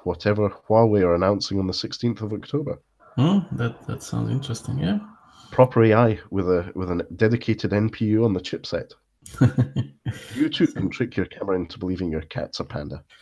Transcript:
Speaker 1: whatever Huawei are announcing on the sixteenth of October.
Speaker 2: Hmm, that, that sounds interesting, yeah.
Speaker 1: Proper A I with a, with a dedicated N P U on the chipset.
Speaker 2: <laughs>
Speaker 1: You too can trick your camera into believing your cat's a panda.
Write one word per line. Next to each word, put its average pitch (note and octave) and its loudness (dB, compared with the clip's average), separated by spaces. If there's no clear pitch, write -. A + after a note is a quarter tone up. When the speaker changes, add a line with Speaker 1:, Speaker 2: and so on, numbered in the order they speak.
Speaker 1:
whatever G#2 0
Huawei G#2+ 4
are F2 6
announcing G2 2
on F#2+ 0
the F#2 -2
sixteenth A2+ -4
of G#2+ -6
October. C#3+ -6
Speaker 2:
Hmm, F3 4
that, A#2+ -6
that - -8
sounds A2+ -4
interesting, B2+ -4
yeah. F#3 0
Speaker 1:
Proper B2 6
A G#2+ 6
I A2 4
with F#2+ 0
a, F2+ 2
with F2+ -4
a E2+ -2
dedicated A2 0
N G#2 2
P A2 -6
U G#2+ 2
on G#2+ 2
the F2+ -2
chipset. - -8
Speaker 2:
<laughs> - 4
Speaker 1:
You C#3 2
too F3 0
can - -4
trick - -6
your F#2 -2
camera G2 -4
into F2 -6
believing F#2 -4
your D#2 -4
cat's - -10
a - -10
panda. D2 -10